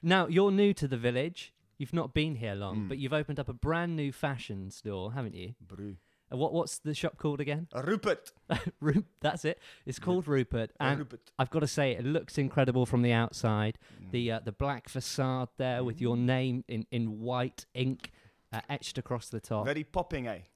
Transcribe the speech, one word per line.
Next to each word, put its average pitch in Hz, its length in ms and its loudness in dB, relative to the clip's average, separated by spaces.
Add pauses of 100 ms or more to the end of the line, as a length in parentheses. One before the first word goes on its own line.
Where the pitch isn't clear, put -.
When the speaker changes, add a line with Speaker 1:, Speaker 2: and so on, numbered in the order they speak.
Speaker 1:
Now, 175 260 4
you're 185 240 6
new 202 220 8
to 143 140 -2
the 131 80 -2
village. 123 560 -2 (240)
You've 139 160 -8
not 160 220 -2
been 156 220 2
here 113 180 -4
long, 98 220 -4
Speaker 2:
Mm. 104 120 -2
Speaker 1:
but 139 100 -4
you've 135 140 -2
opened 151 260 -2
up 139 120 -6
a - 20 -6
brand 165 440 0
new 143 160 0
fashion 107 580 -4
store, 101 420 -6
haven't 120 220 -4
you? 90 260 -10
Speaker 2:
Bru. 95 360 -12 (360)
Speaker 1:
Uh, 127 60 -4
what, 147 160 0
what's - 240 -2
the 151 160 -6
shop - 240 -4
called 147 220 -2
again? 147 340 -4
Speaker 2:
Uh, 127 80 -6
Rupert. 196 500 -2 (240)
Speaker 1:
<laughs> - 240 -8
Ru-, 156 240 4 (160)
that's 147 240 -2
it. 160 140 -2 (280)
It's 135 120 -6
Speaker 2:
Yeah. - 80 -12
Speaker 1:
called 180 200 0
Rupert. 123 440 0 (100)
Speaker 2:
Uh, 147 40 2
Speaker 1:
And 143 160 2
Speaker 2:
Rupert. 123 380 -12
Speaker 1:
I've 131 120 2
gotta 151 160 2
say, 139 260 2
it 107 120 -2
looks 151 340 0
incredible 131 480 4
from 123 160 4
the 120 100 6
outside. 110 640 2 (240)
Speaker 2:
Mm. 92 80 -16
Speaker 1:
The, 120 220 0
uh, 113 80 -2
the 110 120 -6
black 139 360 -4
facade 127 600 -2 (100)
there 127 260 0
with 117 160 -4
your 120 160 2
Speaker 2:
Mm. 120 40 2
Speaker 1:
name 127 460 2
in, 113 240 -4
in 110 300 -2
white 123 540 -4
ink, 127 360 -2 (440)
uh, 113 60 -6 (100)
etched - 260 -8
across 123 320 -6
the 113 120 -6
top. 107 260 -2
Speaker 2:
Very 147 180 -2
popping, 160 440 -4
eh? 98 120 -8 (160)